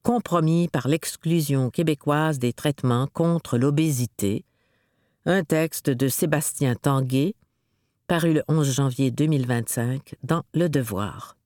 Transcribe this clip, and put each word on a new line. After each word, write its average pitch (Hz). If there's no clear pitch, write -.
compromis 170
par 127
l'exclusion 147
québécoise 151
des 123
traitements 127
contre 165
l'obésité, 131
un 180
texte 160
de 131
Sébastien 143
Tanguay, 135
paru 165
le 151
onze 151
janvier 131
deux 143
mille 143
vingt-cinq 123
dans 165
Le 165
Devoir. 104